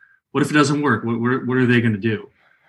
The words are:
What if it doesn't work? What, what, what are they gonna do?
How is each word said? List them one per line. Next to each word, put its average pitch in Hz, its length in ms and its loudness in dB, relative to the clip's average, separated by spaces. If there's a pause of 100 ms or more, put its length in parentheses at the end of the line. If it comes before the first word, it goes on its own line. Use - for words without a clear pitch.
(320)
What 135 120 0
if - 80 -2
it - 20 -2
doesn't 147 300 2
work? 117 200 0
What, 117 160 -4
what, 123 280 -2
what 127 100 -2
are 127 80 2
they 120 160 4
gonna 110 160 0
do? 104 320 -4 (400)